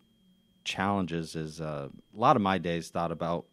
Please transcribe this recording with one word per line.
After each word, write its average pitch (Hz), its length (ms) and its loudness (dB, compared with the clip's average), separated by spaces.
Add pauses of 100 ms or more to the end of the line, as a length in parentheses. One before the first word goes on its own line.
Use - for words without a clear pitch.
(640)
challenges 92 720 -2
is, 78 260 -6
uh, 73 280 -6
a - 300 -18
lot 135 160 8
of 117 60 4
my 95 160 4
days 85 320 -2
thought 85 220 -2
about 82 420 -4